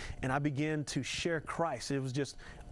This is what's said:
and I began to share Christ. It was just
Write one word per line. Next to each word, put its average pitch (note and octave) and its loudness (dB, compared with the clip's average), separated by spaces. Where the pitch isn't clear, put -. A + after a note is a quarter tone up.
and C3 2
I C#3 4
began D3 2
to - 0
share E3 0
Christ. D#3 0
It C#3 2
was C3 0
just C3+ 0